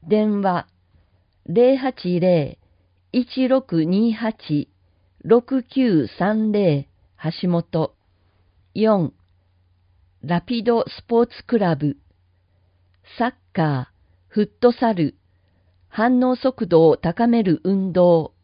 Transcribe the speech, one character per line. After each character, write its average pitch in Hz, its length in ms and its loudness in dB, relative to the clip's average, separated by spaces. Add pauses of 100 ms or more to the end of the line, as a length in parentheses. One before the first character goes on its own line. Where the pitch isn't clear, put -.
電 214 340 0
話、 185 240 -2 (800)
零 247 320 2
八 180 420 -4
零 165 380 0 (540)
一 254 360 -2
六 247 380 0
二 208 260 0
八。 - 640 -6 (540)
六 240 360 0
九 214 420 0 (140)
三 214 320 -2
零 180 340 0 (560)
橋 180 80 -2
本。 170 460 -4 (800)
四、 202 360 0 (1120)
ラ 170 200 -4
ピ 233 200 -6
ド 233 260 0
ス - 200 -18
ポ 233 160 2
ー - 20 2
ツ - 220 -20
ク 240 100 0
ラ 180 180 0
ブ。 143 220 -4 (1200)
サ 240 120 -2
ッ - 40 -20 (180)
カ 170 120 -2
ー、 139 220 -2 (420)
フ - 140 -2
ッ 208 80 -2 (120)
ト 240 100 4
サ 233 220 -2
ル、 170 220 -2 (720)
反 247 320 0
応 254 160 0
速 247 320 -4
度 165 200 6
を 147 80 4
高 175 300 -2
め 233 160 2
る 180 220 0
運 190 280 -2
動。 175 520 2